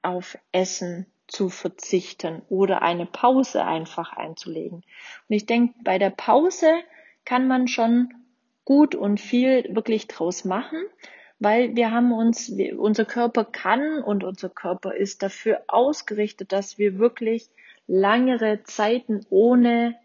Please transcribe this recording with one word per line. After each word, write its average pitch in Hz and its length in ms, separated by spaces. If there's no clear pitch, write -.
auf 180 340
Essen 185 560
zu 190 240
verzichten - 1000
oder 190 340
eine 175 240
Pause 262 580
einfach 165 500
einzulegen. 165 680
Und 214 60
ich 208 120
denk, 233 260
bei 190 140
der 190 140
Pause 311 600
kann 254 240
man 254 200
schon 240 460
gut 294 280
und 202 260
viel 247 560
wirklich 220 320
draus - 380
machen. 247 380
Weil 226 360
wir 233 160
haben 240 220
uns, 226 440
wir, - 220
unser 214 260
Körper 240 380
kann 277 580
und 202 220
unser 185 260
Körper 185 460
ist 196 260
dafür 196 460
ausgerichtet, 208 840
dass 196 260
wir 202 200
wirklich 233 520
langere 214 760
Zeiten 220 680
ohne 233 760